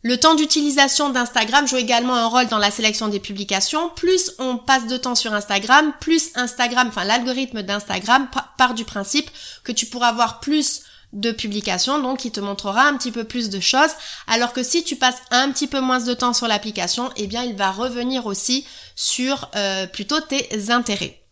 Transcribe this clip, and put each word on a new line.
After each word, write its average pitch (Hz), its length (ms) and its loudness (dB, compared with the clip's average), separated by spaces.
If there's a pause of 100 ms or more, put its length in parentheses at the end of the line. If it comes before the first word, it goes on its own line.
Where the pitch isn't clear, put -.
Le 240 140 2
temps 320 160 8
d'utilisation 294 760 2
d'Instagram 247 580 2
joue 254 80 0
également 247 400 2
un 233 100 2
rôle 240 220 2
dans 220 100 0
la 208 140 2
sélection 220 340 0
des 208 140 -2
publications. 202 680 -2
Plus 370 500 2
on 254 160 -2
passe 254 320 2
de 254 80 -2
temps 254 180 -4
sur 226 180 0
Instagram, 214 680 2
plus 320 340 2
Instagram, 247 540 0
enfin 208 160 -4
l'algorithme 240 580 -2
d'Instagram 208 720 0
pa-, - 160 -6 (100)
part 247 160 4
du 226 100 -6
principe 247 460 -2 (320)
que - 80 -8
tu 226 160 -2
pourras 240 240 2
voir 226 300 0
plus 294 400 4 (320)
de 214 180 -2
publications, 214 680 -2
donc 254 240 -4
il 233 80 -6
te - 80 -6
montrera 202 480 -2
un 285 80 0
petit 247 160 -4
peu 233 100 -6
plus 220 260 -6
de 196 120 -4
choses, 277 300 4 (360)
alors 240 260 0
que 254 120 -2
si 320 180 0
tu 330 140 -4
passes 254 240 0 (100)
un 262 220 2
petit 294 160 -2
peu 277 100 -2
moins 254 220 2
de 240 140 -2
temps 247 180 0
sur 233 160 0
l'application, 214 680 -2
eh 214 140 -6
bien 233 160 -4
il 247 100 -4
va 190 160 0
revenir 240 560 -4
aussi 247 400 0 (300)
sur, 262 580 -2
euh, 190 320 -2
plutôt 208 340 -4
tes 220 500 -4
intérêts. 220 600 -2